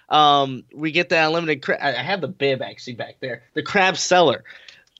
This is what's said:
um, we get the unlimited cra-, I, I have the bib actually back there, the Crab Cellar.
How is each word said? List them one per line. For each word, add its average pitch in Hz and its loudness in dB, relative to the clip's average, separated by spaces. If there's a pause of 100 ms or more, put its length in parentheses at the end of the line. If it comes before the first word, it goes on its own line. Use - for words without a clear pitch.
(100)
um, 143 4 (100)
we 156 -6
get 170 -2
the 165 2
unlimited 156 -2
cra-, - -4
I, 139 -2
I 123 -4
have 185 -4
the - -6
bib 135 -2
actually - -14
back - -14
there, 123 -12 (120)
the 156 -6
Crab 185 0
Cellar. 170 2 (560)